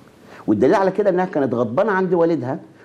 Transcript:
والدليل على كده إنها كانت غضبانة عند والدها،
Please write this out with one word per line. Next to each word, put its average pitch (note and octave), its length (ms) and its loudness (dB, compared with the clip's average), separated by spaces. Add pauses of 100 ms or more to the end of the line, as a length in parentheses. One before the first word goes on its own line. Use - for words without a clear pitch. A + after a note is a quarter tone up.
(460)
والدليل B2+ 280 2
على G3 160 2
كده G3+ 200 0
إنها F3+ 140 0
كانت C#3 300 -2
غضبانة B2 380 0
عند F#3 220 0
والدها، E3 440 0 (260)